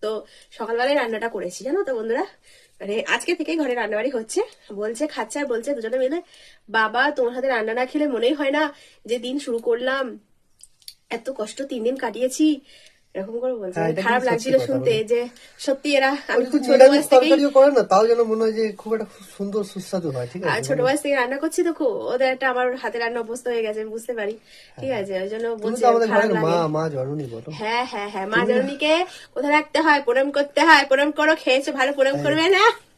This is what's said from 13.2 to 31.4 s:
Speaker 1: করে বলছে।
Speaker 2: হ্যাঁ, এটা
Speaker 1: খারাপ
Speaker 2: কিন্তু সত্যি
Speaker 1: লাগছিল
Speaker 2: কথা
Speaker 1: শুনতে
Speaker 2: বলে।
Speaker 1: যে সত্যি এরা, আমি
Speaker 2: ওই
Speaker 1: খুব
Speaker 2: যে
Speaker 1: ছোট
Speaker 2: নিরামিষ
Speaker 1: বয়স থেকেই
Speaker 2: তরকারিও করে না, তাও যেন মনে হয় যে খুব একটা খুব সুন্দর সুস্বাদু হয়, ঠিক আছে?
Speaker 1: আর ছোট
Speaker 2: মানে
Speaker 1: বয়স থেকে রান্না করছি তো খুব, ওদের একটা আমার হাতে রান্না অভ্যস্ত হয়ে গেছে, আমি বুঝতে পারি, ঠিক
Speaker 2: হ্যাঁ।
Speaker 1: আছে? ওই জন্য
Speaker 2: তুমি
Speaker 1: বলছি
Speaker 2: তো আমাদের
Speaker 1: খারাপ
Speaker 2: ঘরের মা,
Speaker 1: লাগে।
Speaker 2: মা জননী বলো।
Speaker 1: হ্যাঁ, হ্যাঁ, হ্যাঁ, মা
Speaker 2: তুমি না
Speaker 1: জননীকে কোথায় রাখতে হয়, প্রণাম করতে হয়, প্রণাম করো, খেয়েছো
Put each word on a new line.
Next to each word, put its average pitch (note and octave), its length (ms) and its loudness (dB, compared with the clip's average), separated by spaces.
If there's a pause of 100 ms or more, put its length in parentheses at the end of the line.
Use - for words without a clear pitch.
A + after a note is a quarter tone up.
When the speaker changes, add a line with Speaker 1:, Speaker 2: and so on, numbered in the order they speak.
Speaker 1:
করে B3+ 140 -2
বলছে। F#3 260 -6
Speaker 2:
হ্যাঁ, E3 120 0
এটা E3+ 100 -2
Speaker 1:
খারাপ A#3 200 2
Speaker 2:
কিন্তু A#3+ 140 0
সত্যি A#3 140 -4
Speaker 1:
লাগছিল C4 60 4
Speaker 2:
কথা B3 100 4
Speaker 1:
শুনতে C4 240 0
Speaker 2:
বলে। A3 140 0
Speaker 1:
যে A#3+ 240 -2 (300)
সত্যি C#4 380 0
এরা, C4+ 140 4
আমি C#4 280 -2
Speaker 2:
ওই C4 60 2
Speaker 1:
খুব C#4+ 160 0
Speaker 2:
যে C4 60 -6
Speaker 1:
ছোট - 60 4
Speaker 2:
নিরামিষ C4 180 12
Speaker 1:
বয়স D4 180 2
থেকেই C4+ 200 8
Speaker 2:
তরকারিও D4 220 4
করে C4+ 220 8
না, B3 100 4
তাও G3+ 240 4
যেন A#3 160 4
মনে A3 200 0
হয় A3 100 0
যে A3 200 -2
খুব A3 220 -6
একটা A3 100 -4
খুব - 220 -20 (120)
সুন্দর G3+ 260 -4
সুস্বাদু F#3 460 -8
হয়, B2 220 -6
ঠিক F#3 100 -10
আছে? E3+ 100 -2
Speaker 1:
আর A3+ 100 -4
ছোট A#3 80 -6
Speaker 2:
মানে B3+ 120 0
Speaker 1:
বয়স C4+ 180 2
থেকে C#4+ 140 -2
রান্না C4 220 -2
করছি D#4+ 280 -2
তো E4+ 80 -2
খুব, D4+ 140 -2
ওদের B3 420 -2
একটা C4 200 -2
আমার B3+ 280 -2
হাতে A#3 220 -8
রান্না A#3 220 -4
অভ্যস্ত A#3 280 -8
হয়ে A#3 140 -2
গেছে, G#3+ 180 -4
আমি A3 100 -10
বুঝতে A3+ 220 -10
পারি, G#3+ 200 -6 (480)
ঠিক C4 100 -6
Speaker 2:
হ্যাঁ। A3+ 120 -4
Speaker 1:
আছে? F#3+ 200 -6
ওই G3 60 -6
জন্য A3+ 200 -6
Speaker 2:
তুমি A3 140 -6
Speaker 1:
বলছি A3 180 -2
Speaker 2:
তো A#3+ 80 6
আমাদের A#3 200 4
Speaker 1:
খারাপ A3 140 4
Speaker 2:
ঘরের G3 180 2
মা, D#3+ 100 0
Speaker 1:
লাগে। E3+ 180 2
Speaker 2:
মা D#3 200 -2
জননী C#3+ 360 -6
বলো। A#2 280 -12
Speaker 1:
হ্যাঁ, G#3+ 320 -4
হ্যাঁ, G#3 240 -8
হ্যাঁ, G3+ 180 -6
মা G#3+ 100 -2
Speaker 2:
তুমি A#3 160 2
না B3 60 4
Speaker 1:
জননীকে D4+ 460 0 (300)
কোথায় C#4+ 180 0
রাখতে D4+ 280 2
হয়, D4+ 220 4
প্রণাম C4+ 280 2
করতে C#4+ 300 0
হয়, D#4 240 6
প্রণাম C#4 260 2
করো, D4+ 240 2
খেয়েছো C#4 380 0